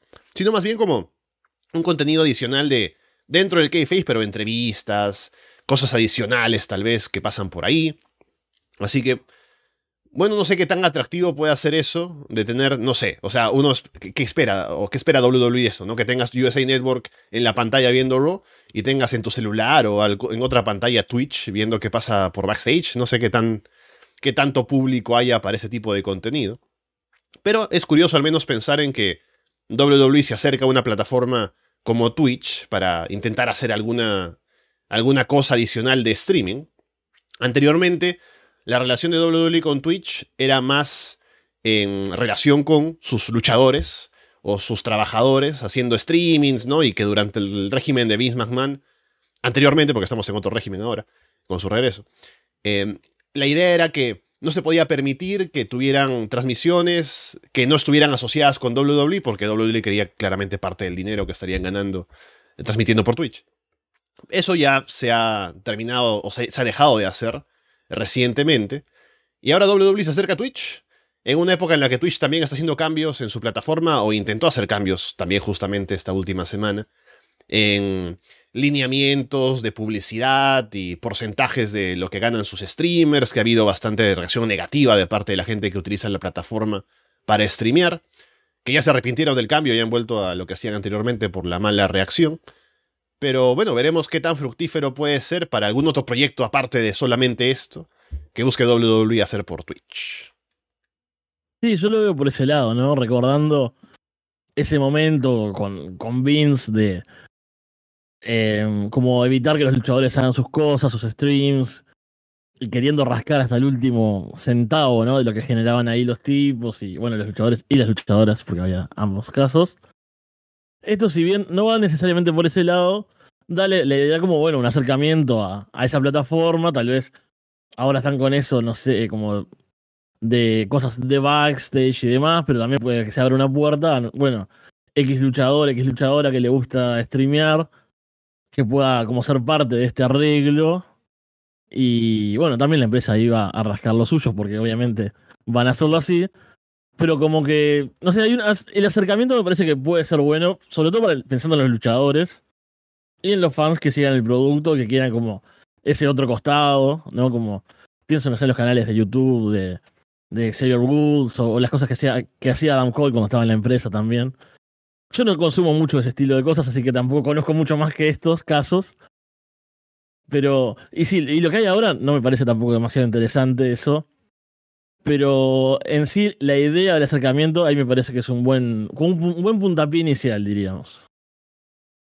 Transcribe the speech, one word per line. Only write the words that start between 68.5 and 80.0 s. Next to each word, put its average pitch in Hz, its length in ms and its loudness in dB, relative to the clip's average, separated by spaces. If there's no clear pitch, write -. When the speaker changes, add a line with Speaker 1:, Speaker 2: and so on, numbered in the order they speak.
Speaker 1:
Y 139 120 0
ahora 196 140 4
W 196 180 4
W 196 160 4
E - 40 -2
se 156 60 -2
acerca 190 240 -2
a - 20 0
Twitch, - 480 -10
en 135 140 2
una 180 160 2
época 165 200 0
en 147 60 2
la 135 80 4
que 123 100 0
Twitch 170 200 -2
también 156 260 0
está 139 100 -6
haciendo 151 220 -2
cambios 156 440 -4
en 110 100 -6
su 113 100 -10
plataforma, 147 640 -2
o 107 100 2
intentó 107 340 -2
hacer 113 200 0
cambios 98 500 -2
también 95 240 0
justamente 101 540 -4
esta 92 180 -8
última 92 320 -4
semana, 104 440 -6
en 98 680 0
lineamientos 135 1080 0
de 110 100 -4
publicidad 120 1000 -2